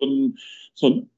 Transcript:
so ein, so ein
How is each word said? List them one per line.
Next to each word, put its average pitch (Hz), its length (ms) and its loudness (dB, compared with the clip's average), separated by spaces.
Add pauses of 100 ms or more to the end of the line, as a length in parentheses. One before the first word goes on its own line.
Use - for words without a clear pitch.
so 135 60 0
ein, 135 320 0 (400)
so 147 100 4
ein 175 300 0